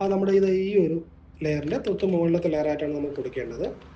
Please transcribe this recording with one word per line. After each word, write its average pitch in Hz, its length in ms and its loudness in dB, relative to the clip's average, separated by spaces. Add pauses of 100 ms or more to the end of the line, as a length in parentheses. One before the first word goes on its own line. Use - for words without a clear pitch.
അത് 196 120 0
നമ്മുടെ 196 260 2
ഇത് 190 100 4 (180)
ഈ 202 40 -2 (140)
ഒരു 160 120 0 (480)
ലെയറിൻ്റെ 151 420 -2
തൊട്ട് 196 260 -2
മുകളിലത്തെ 170 420 2
ലെയറായിട്ടാണ് 151 420 -2
നമ്മൾ 143 220 -4
കൊടുക്കേണ്ടത്. 123 460 -6 (320)